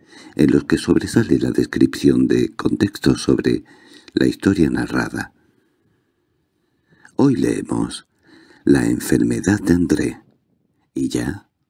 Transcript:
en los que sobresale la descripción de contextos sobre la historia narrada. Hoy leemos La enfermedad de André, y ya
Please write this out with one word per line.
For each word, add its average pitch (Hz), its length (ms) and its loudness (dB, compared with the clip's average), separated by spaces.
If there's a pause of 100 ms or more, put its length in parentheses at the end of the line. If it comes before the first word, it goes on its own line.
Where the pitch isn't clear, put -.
(340)
en 71 160 4
los 71 140 2
que 80 120 0
sobresale 87 600 0
la 62 120 -2
descripción - 760 0
de 60 280 0
contextos - 680 -2
sobre - 420 0 (480)
la - 140 0
historia 85 440 2
narrada. 62 640 -4 (1800)
Hoy 131 200 4
leemos 57 720 -4 (560)
La - 220 4
enfermedad 101 720 0
de 87 140 2
André, 78 480 -2 (720)
y - 140 -4
ya - 400 -6 (220)